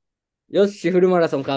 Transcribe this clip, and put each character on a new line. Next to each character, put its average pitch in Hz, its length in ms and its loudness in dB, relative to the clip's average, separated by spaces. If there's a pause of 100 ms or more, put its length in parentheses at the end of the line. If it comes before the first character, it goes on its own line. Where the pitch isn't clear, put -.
(500)
よ 196 180 2
し、 202 200 -6
フ 180 120 2
ル 185 80 4
マ 180 100 2
ラ 165 100 2
ソ 156 80 -4
ン 139 60 -4
完 139 140 -4